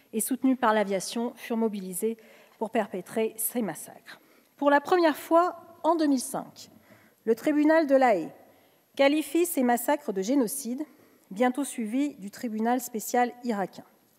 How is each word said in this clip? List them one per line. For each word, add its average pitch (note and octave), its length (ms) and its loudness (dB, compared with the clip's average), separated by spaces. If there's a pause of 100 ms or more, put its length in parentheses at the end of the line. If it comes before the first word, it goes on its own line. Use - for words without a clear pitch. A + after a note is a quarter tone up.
(140)
et A3+ 80 -2
soutenus C4 380 0
par A3 160 2
l'aviation, G#3+ 600 -2
furent - 220 -6
mobilisés G#3 600 -4 (420)
pour G#3+ 100 -6
perpétrer A3 680 -4
ces - 260 -4
massacres. - 580 -12 (340)
Pour C#4+ 140 2
la C#4+ 120 6
première E4 360 4
fois, E4+ 400 2 (260)
en D#4+ 120 4
deux D#4 100 0
mille C4+ 160 2
cinq, - 480 -12 (560)
le A3+ 100 2
tribunal D4+ 520 4
de C4+ 80 4
La B3 200 6
Haye D#3+ 160 -4 (640)
qualifie D4+ 500 2
ces - 160 -2
massacres A#3+ 520 0
de F#3+ 80 -4
génocide, B3+ 640 -2 (440)
bientôt B3 360 0
suivi B3+ 480 -4
du G3+ 180 -14
tribunal A#3 480 -2
spécial A#3+ 540 -2 (100)
irakien, G3+ 400 -4 (360)